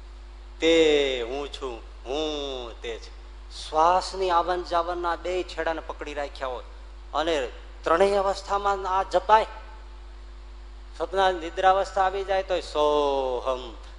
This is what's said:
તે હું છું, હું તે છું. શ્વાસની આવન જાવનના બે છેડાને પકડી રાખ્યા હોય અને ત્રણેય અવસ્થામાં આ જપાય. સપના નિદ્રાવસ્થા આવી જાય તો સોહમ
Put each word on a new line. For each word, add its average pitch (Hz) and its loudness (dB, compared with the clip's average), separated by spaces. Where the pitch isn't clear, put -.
તે 151 6
હું 135 -6
છું, 120 -8
હું 139 -6
તે 113 -8
છું. - -16
શ્વાસની 180 4
આવન 175 2
જાવનના 175 0
બે 175 -2
છેડાને 160 -4
પકડી 151 -10
રાખ્યા 143 -6
હોય 120 -8
અને 147 2
ત્રણેય 190 6
અવસ્થામાં 196 2
આ 196 2
જપાય. 185 6
સપના 185 2
નિદ્રાવસ્થા 185 2
આવી 190 0
જાય 190 0
તો 185 0
સોહમ 131 0